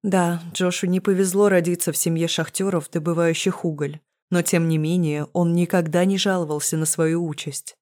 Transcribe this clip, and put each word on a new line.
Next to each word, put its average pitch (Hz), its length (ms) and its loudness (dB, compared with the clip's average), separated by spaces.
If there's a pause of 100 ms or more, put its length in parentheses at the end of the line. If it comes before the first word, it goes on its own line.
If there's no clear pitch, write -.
Да, 175 400 0 (100)
Джошу 180 340 -2
не 180 140 2
повезло 190 480 2
родиться 175 440 2
в - 40 -4
семье 165 300 0
шахтёров, 170 640 -2
добывающих 170 760 0
уголь, 151 360 -4 (300)
но 175 120 2
тем 165 260 2
не 160 100 2
менее 156 540 0
он 170 200 2
никогда 175 520 2
не 196 120 2
жаловался 170 600 -2
на 156 100 0
свою 165 400 0
участь. - 560 -10